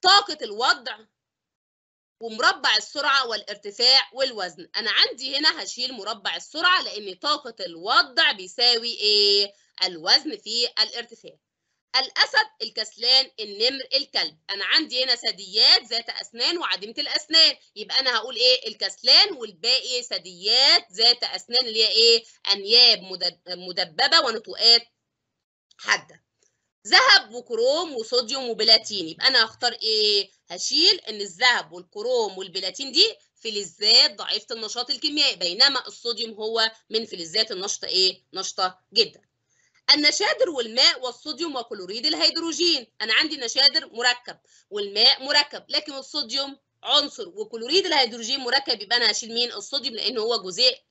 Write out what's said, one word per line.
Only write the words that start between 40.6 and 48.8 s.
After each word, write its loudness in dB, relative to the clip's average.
والصوديوم -8
وكلوريد -8
الهيدروجين. -2
أنا -2
عندي 0
نشادر 0
مركب -2
والماء 0
مركب، -2
لكن -6
الصوديوم -8
عنصر -2
وكلوريد -2
الهيدروجين 0
مركب، -2